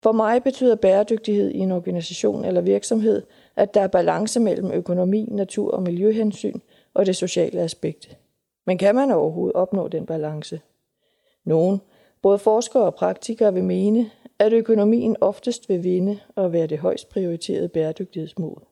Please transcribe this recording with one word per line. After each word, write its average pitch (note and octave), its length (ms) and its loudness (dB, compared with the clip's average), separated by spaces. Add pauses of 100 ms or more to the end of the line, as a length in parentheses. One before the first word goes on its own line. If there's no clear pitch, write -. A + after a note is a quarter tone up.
For A3 80 4
mig A3+ 320 2
betyder B3+ 320 2
bæredygtighed G3+ 760 2
i - 60 -6
en F#3+ 140 0
organisation F3+ 720 -4
eller F3+ 160 0
virksomhed, G#3 600 0 (320)
at G3+ 180 0
der G#3 80 4
er F#3+ 60 0
balance F3+ 520 0
mellem F#3+ 320 0
økonomi, F3+ 600 -2
natur G3+ 400 -4
og F#3+ 120 -2
miljøhensyn G#3 760 -2 (340)
og G3+ 120 2
det F#3 100 0
sociale F3 460 -2
aspekt. - 560 -8 (480)
Men F#3 120 -2
kan G3+ 180 2
man C4+ 160 2
overhovedet E3+ 440 0
opnå F#3 320 -2
den D#3+ 180 -6
balance? D#3 560 -8 (840)
Nogen, F3 360 2 (400)
både G3 180 4
forskere A3+ 440 2
og E3+ 120 0
praktikere, G3+ 580 0
vil F#3 100 0
mene, G3+ 460 2 (300)
at G#3+ 140 4
økonomien A3+ 680 2
oftest - 480 -2
vil F3+ 140 -2
vinde F#3 360 -2 (160)
og F#3 180 -2
være E3 140 0
det D#3 120 -4
højst F3+ 300 -4
prioriterede F3 580 -4
bæredygtighedsmål. D#3+ 1040 -6